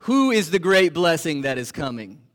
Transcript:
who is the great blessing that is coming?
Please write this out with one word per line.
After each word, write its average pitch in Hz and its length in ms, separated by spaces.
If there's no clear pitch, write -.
who 262 320
is 196 180
the 190 80
great 185 340
blessing 165 500
that 135 160
is 120 140
coming? 120 480